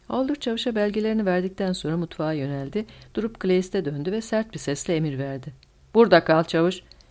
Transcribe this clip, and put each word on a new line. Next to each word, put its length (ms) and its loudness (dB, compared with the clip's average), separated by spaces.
Holder 320 -2
çavuşa 340 -4
belgelerini 520 0
verdikten 460 0
sonra 240 -4
mutfağa 360 -4
yöneldi. 540 -4
Durup 260 -4
Kleist'e 440 0
döndü 280 -4
ve 80 -4
sert 340 -4
bir 40 -8
sesle 380 -4
emir 220 -2
verdi. 340 -8
"Burada 300 8
kal 200 4
çavuş. 360 0